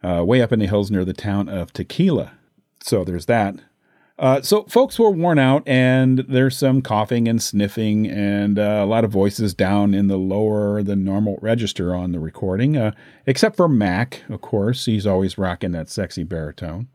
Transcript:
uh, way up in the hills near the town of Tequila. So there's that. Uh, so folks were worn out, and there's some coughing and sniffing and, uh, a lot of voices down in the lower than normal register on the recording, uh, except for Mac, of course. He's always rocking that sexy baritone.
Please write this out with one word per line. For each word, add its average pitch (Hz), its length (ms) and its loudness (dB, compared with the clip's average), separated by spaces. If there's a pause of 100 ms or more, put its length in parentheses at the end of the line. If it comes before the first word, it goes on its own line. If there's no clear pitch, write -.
uh, 87 240 -2
way 123 160 4
up 117 100 0
in 113 60 2
the 104 80 0
hills 101 240 0
near 92 160 0
the 92 80 -6
town 101 340 -4
of 90 240 -8
Tequila. - 600 -2 (500)
So 101 200 -2
there's 87 220 -6
that. 104 300 0 (640)
Uh, 135 240 2
so 208 220 0
folks 262 340 2
were 226 120 6
worn 170 280 2
out, 135 280 4
and 131 520 4 (100)
there's 131 300 2
some 131 240 2
coughing 113 440 0
and 113 160 0
sniffing 107 640 0
and, 101 520 0
uh, 104 240 2
a 98 40 2
lot 110 180 2
of 101 60 0
voices 101 440 0
down 101 400 2
in 101 140 2
the 95 100 0
lower 104 640 0
than 98 200 -2
normal 98 380 -2
register 104 540 -2
on 90 180 -4
the 87 80 -4
recording, 98 560 -2
uh, 110 160 0 (320)
except 143 320 0
for 175 120 4
Mac, 107 600 0
of 104 140 -10
course. 113 420 -2
He's 107 220 -2
always 95 320 0
rocking 92 340 -4
that 82 160 -8
sexy 90 360 -8
baritone. 85 720 -10